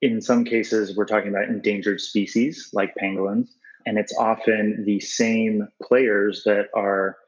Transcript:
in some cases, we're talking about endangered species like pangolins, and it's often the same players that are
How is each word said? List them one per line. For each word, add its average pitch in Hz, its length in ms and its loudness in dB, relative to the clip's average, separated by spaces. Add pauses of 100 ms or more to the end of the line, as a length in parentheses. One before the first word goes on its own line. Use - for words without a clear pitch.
in 113 180 2
some 120 240 2
cases, 107 520 0
we're 101 100 0
talking 101 220 0
about 101 200 -2
endangered 101 520 -2
species 117 720 -2
like 98 280 -2
pangolins, 98 500 -2 (360)
and 110 100 -2
it's 107 220 -2
often 110 680 2
the 101 140 2
same 113 680 0 (120)
players 104 640 2
that 101 280 2
are 98 420 0 (100)